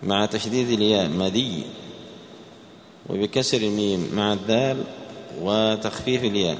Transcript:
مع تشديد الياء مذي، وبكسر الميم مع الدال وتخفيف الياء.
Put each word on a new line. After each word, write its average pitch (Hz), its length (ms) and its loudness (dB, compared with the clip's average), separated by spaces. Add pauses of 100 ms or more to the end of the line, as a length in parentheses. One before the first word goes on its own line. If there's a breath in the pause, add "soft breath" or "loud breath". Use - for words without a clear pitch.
مع 101 220 4
تشديد 117 440 0
الياء 104 400 4
مذي، 95 540 0 (1500)
وبكسر 104 480 0
الميم 104 560 2
مع 104 200 2
الدال 117 500 0 (580)
وتخفيف 110 840 0
الياء. 98 360 0